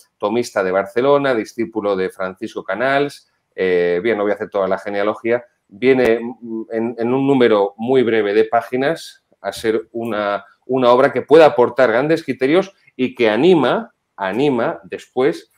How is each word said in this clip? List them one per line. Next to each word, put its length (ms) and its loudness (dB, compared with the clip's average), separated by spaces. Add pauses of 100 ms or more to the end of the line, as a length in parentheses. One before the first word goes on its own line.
(180)
Tomista 460 -4
de 80 -2
Barcelona, 640 0
discípulo 600 -4
de 140 -2
Francisco 540 -10
Canals, 640 -4 (260)
eh, 480 0
bien, 140 0
no 60 -2
voy 80 0
a 40 -2
hacer 140 -10
toda 180 -2
la 100 -2
genealogía, 680 -4 (220)
viene 520 2 (520)
en, 260 -4
en 160 -2
un 140 -2
número 500 2
muy 260 0
breve 300 0
de 120 2
páginas 800 -4 (160)
a 120 -8
ser 400 -4
una, 540 -4 (200)
una 260 2
obra 200 4
que 100 -4
pueda 240 8
aportar 460 4
grandes 320 0
criterios 500 -2 (220)
y 180 -2
que 160 2
anima, 640 2 (220)
anima 680 -2
después, 760 -4